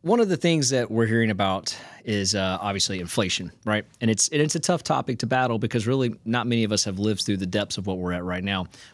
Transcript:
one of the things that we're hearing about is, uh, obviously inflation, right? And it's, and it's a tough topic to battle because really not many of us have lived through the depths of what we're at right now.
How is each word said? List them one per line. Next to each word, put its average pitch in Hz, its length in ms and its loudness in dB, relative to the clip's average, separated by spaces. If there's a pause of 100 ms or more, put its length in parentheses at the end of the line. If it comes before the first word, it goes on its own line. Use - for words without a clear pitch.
one 214 180 2
of 214 80 4
the 185 80 2
things 160 320 2
that 123 220 0
we're 113 160 4
hearing 113 240 4
about 95 440 0 (300)
is, 101 300 0
uh, 95 260 0
obviously 98 400 -2
inflation, 90 500 -2 (140)
right? 107 220 0 (160)
And 113 80 4
it's, - 180 2
and 151 140 2
it's 151 120 0
a 160 60 -2
tough 170 220 0
topic 127 380 -2
to 120 60 0
battle 123 320 2
because 113 280 -2
really 123 280 2 (120)
not 117 200 0
many 117 160 2
of 107 100 2
us 104 120 0
have 95 140 -4
lived 104 260 0
through 101 140 0
the 95 80 -2
depths 101 320 -2
of 95 80 -6
what 95 100 -2
we're 90 160 -2
at 87 100 -4
right 90 220 -4
now. 95 220 -2 (280)